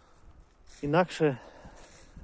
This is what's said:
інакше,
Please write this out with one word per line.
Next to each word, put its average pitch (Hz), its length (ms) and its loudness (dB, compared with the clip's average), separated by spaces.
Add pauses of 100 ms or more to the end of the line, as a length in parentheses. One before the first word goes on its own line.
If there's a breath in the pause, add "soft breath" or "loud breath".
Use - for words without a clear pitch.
(800 soft breath)
інакше, 151 560 2 (880 loud breath)